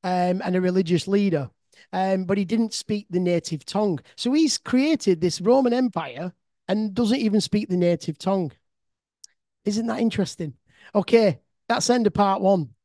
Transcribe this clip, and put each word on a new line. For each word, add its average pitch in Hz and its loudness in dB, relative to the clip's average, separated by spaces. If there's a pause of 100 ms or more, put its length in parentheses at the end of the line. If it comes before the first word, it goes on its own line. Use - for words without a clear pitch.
um, 180 0
and 185 -2
a 185 2
religious 180 0
leader, 190 0 (420)
um, 190 0
but 196 0
he 202 0
didn't 220 -2
speak 208 -6
the 180 -2
native 170 -2
tongue. 196 -2 (160)
So 254 -2
he's 311 2
created 254 0
this 175 -2
Roman 240 2
Empire 175 -4 (340)
and 208 -2
doesn't 233 0
even 214 2
speak 208 -4
the 180 0
native 175 0
tongue. 190 -2 (1120)
Isn't 220 -4
that 220 -4
interesting? 185 -2 (420)
Okay, 208 4 (280)
that's 233 -2
end 240 2
of 202 2
part 196 0
one. 180 2 (100)